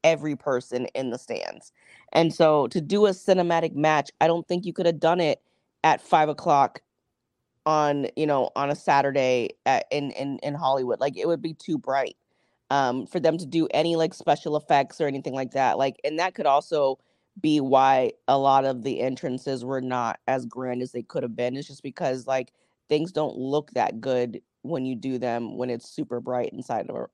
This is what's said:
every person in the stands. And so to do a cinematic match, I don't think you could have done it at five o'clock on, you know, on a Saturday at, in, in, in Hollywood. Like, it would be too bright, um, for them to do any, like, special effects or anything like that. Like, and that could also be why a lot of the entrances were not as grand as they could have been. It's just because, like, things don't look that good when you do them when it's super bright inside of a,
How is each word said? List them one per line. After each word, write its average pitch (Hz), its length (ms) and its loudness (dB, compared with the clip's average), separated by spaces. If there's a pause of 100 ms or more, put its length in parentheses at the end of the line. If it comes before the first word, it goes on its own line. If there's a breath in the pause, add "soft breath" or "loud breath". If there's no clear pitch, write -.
every 151 320 2
person 127 520 -4
in 131 220 -4
the 117 80 -6
stands. - 540 -10 (400 soft breath)
And 165 220 4
so 151 340 4
to 170 140 -2
do 202 240 2
a 196 60 6
cinematic 170 640 2
match, 147 460 2
I 156 80 6
don't 170 200 0
think 180 180 -2
you 170 80 -8
could 185 120 -2
have 165 140 2
done 175 220 2
it 151 200 0 (440)
at 156 160 4
five 156 260 4
o'clock 143 540 2 (840)
on, 147 420 2 (100)
you 156 100 0
know, 139 280 2
on 139 140 -2
a 147 60 -2
Saturday 135 760 2 (140)
at, 131 260 2
in, 143 200 -4
in, 139 320 -8
in 147 100 -4
Hollywood. 135 460 -2
Like, 135 160 -2
it 110 120 -4
would 165 140 0
be 160 120 -6
too 156 240 -6
bright, 135 400 -4 (520)
um, 131 360 0
for - 140 -6
them 160 180 2
to 180 80 -8
do 160 260 0
any, 165 240 2
like, 160 180 0
special 151 440 0
effects 143 420 0
or 156 80 0
anything 135 260 -6
like 131 180 -6
that. 127 260 0
Like, 135 260 -2
and 156 160 -4
that 180 160 -2
could 190 120 -4
also 139 520 2 (400)
be 151 220 2
why 131 500 4 (160)
a 139 100 4
lot 135 280 4
of 127 180 -4
the 131 160 -4
entrances 131 640 -4
were 131 160 -4
not 127 480 -2
as 127 180 0
grand 123 360 -6
as 127 100 -8
they 120 120 -8
could 127 200 -6
have 117 120 -8
been. 123 200 -4
It's 143 140 -10
just 139 140 -20
because, 131 440 -6
like, 131 240 -4 (380)
things 160 240 0
don't 151 240 -2
look 143 340 -2
that 113 300 -2
good 123 400 -2 (220)
when 131 220 -4
you 131 100 -4
do 131 220 -6
them 120 400 -4
when 123 140 -4
it's 120 180 -8
super 120 300 -8
bright 123 340 -4
inside 120 360 -6
of - 60 -8
a, 62 180 -8